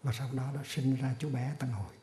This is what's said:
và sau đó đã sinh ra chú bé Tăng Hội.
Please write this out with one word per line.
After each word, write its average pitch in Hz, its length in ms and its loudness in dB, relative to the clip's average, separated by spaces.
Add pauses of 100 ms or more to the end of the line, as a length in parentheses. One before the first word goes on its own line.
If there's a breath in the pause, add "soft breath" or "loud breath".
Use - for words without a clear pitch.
và 131 100 2
sau 123 220 -2
đó 131 200 0
đã 143 100 -2
sinh 135 320 4
ra 131 220 2
chú 151 120 -2
bé 131 280 0
Tăng 127 140 0
Hội. 98 200 -4 (100)